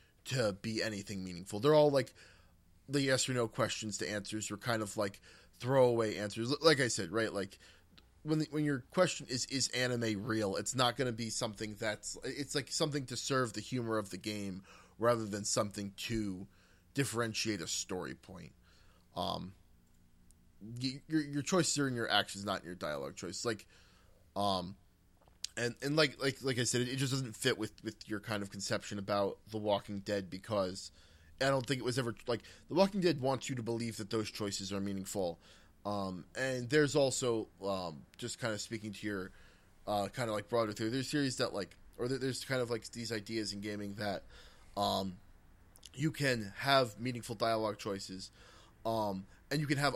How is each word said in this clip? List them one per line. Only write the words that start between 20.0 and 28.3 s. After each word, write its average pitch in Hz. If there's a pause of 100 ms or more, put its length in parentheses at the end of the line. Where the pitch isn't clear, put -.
y-, 135
your, 156
your 143
choices 170
are 139
in 127
your 117
actions, 101
not 98
in -
your 90
dialogue 73
choices. 92
Like, 113 (720)
um, 98 (840)
and, 120
and 143
like, 151
like, 135
like 131
I 127
said, 120
it, 123
it 127
just 131
doesn't 131
fit 123
with, 107 (100)
with 107 (120)
your 104
kind 104